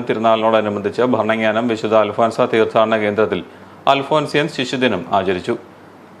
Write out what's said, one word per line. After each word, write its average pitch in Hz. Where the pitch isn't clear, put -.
തിരുനാളിനോടനുബന്ധിച്ച് 110
ഭരണങ്ങാനം 110
വിശുദ്ധ 110
അൽഫോൻസ 110
തീർത്ഥാടന 110
കേന്ദ്രത്തിൽ 104
അൽഫോൻസിയൻ 147
ശിശുദിനം 123
ആചരിച്ചു. 92